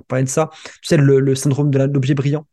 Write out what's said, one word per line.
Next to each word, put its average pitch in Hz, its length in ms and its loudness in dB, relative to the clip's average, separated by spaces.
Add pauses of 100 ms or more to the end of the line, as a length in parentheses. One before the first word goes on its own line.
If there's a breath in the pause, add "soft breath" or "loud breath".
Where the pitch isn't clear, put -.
parlait 131 180 -2
de 131 40 -2
ça. 151 240 -2
Tu - 360 -20
sais, 175 100 2
le, 139 220 4
le 135 140 0
syndrome 143 360 0
de 135 80 0
la, 135 80 2
l'objet 139 260 -2
brillant. 147 400 -4